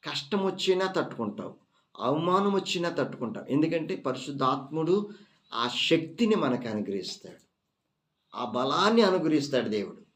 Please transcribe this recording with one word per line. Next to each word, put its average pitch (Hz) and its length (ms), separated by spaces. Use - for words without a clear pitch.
కష్టం 190 360
వచ్చినా 185 420
తట్టుకుంటావు, 113 680
అవమానం 180 540
వచ్చినా 185 360
తట్టుకుంటావు. 123 560
ఎందుకంటే 160 500
పరిశుద్ధాత్ముడు 143 1120
ఆ 117 140
శక్తిని 170 680
మనకు 127 320
అనుగ్రహిస్తాడు, 98 720
ఆ 117 140
బలాన్ని 160 500
అనుగ్రహిస్తాడు 156 680
దేవుడు. 98 320